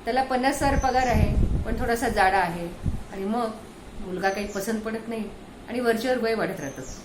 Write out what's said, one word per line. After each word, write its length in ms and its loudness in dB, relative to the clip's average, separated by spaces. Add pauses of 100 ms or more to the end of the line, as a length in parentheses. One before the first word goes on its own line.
त्याला 180 2
पन्नास 400 2
हजार 160 4
पगार 280 4
आहे, 560 4
पण 180 -2
थोडासा 280 0
जाडा 300 4
आहे. 300 0 (440)
आणि 120 -6
मग 260 0 (500)
मुलगा 280 -2
काही 180 -2
पसंत 340 -2
पडत 280 -6
नाही 160 -4 (440)
आणि 120 -4
वरचेवर 380 2
वय 160 0
वाढत 260 -2
राहतं. 220 -8 (220)